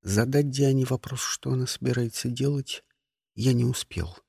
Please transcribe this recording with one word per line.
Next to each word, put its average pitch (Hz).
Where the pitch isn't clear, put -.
Задать 127
Диане 135
вопрос, 127
что -
она 127
собирается 123
делать, 135
я 123
не 120
успел. 87